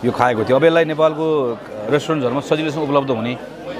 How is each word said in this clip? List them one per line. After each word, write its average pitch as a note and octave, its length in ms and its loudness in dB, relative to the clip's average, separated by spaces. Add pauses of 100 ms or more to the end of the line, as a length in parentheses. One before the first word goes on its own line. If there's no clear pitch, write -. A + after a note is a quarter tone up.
यो A#2 80 2
खाएको A#2+ 320 2
थिएँ। B2 120 2
अब C#3 80 4
यसलाई E3 280 6
नेपालको D#3 340 2 (640)
रेस्टुरेन्ट्सहरूमा C#3 540 0
सजिलैसँग D#3 400 -2
उपलब्ध C#3 280 0
हुने, A#2 220 -2 (460)